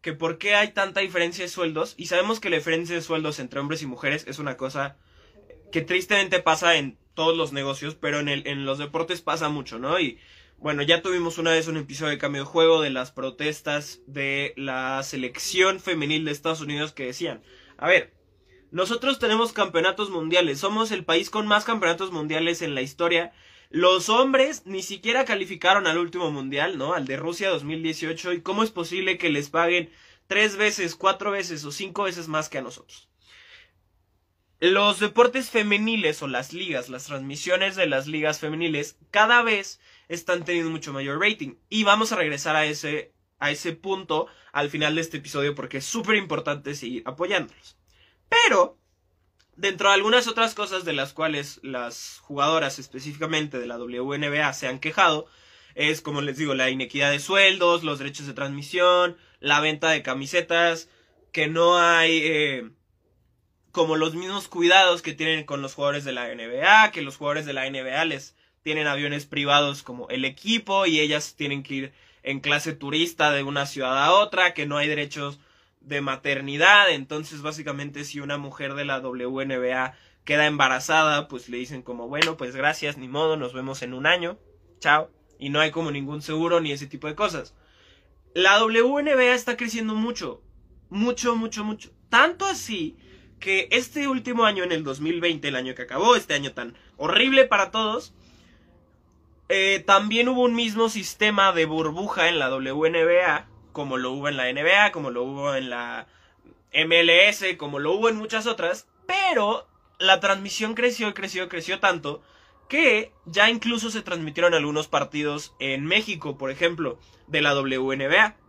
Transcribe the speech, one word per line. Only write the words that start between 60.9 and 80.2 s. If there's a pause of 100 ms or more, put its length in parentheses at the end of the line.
que
no
hay,
eh, (1040)
como
los
mismos
cuidados
que
tienen
con
los
jugadores
de
la
N
B
A,
que
los
jugadores
de
la
N
B
A
les (260)
tienen
aviones
privados
como
el
equipo
y
ellas
tienen
que
ir (300)
en
clase
turista
de
una
ciudad
a
otra,
que
no
hay
derechos (480)
de
maternidad.
Entonces,
básicamente,
si
una
mujer
de
la
W
N
B
A (260)